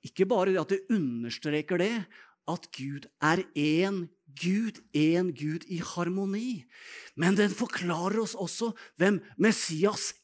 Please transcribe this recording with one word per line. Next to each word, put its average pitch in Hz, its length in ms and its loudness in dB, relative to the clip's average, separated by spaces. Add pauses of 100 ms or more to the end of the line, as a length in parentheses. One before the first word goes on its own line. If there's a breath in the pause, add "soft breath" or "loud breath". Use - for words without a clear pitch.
Ikke 180 240 0
bare 190 240 2
det 185 80 2
at - 140 0
det 196 180 -2
understreker 147 880 -2
det, 214 140 0 (500 loud breath)
at - 320 -6
Gud 139 320 -10 (160)
er 175 220 4 (100)
en 170 460 2 (340)
Gud, 202 460 -2 (100)
en 165 400 2
Gud 151 400 -4
i 170 80 -4
harmoni. 196 880 -4 (500 loud breath)
Men 185 240 4
den 208 80 6
forklarer 180 800 -2
oss - 100 -8
også 202 380 -4 (260 loud breath)
hvem 190 220 4 (180 loud breath)
Messias 196 720 2 (140)